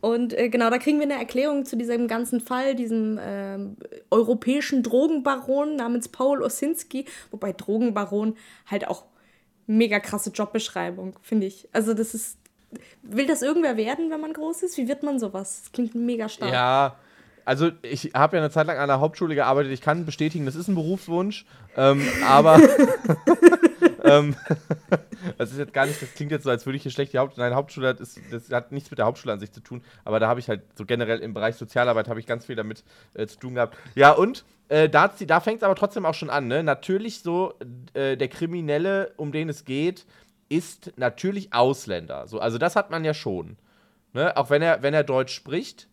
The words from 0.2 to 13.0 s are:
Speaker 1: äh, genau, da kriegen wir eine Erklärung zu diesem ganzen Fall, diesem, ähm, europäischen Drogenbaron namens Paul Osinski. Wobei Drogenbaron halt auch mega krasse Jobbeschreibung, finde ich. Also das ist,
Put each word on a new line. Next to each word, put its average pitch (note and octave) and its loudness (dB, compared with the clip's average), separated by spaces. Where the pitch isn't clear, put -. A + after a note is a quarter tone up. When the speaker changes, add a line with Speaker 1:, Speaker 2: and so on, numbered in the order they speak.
Speaker 1:
äh, B3 2
genau, A#3 2
da A#3+ 0
kriegen D4 2
wir D4 0
eine C#4 -2
Erklärung C#4 -2
zu A#3+ -6
diesem A#3 -2
ganzen A#3 -2
Fall, C4 -2
diesem, A3 -2
ähm, G3 -10
europäischen B3 2
Drogenbaron C4+ 0
namens A#3+ -4
Paul C4 0
Osinski. C#4 -4
Wobei G#3 -6
Drogenbaron G#3 -2
halt - -6
auch - -6
mega G#3+ 2
krasse G3+ -6
Jobbeschreibung, F#3+ -6
finde G#3+ -2
ich. - -12
Also A3 0
das A3+ -4
ist, - -10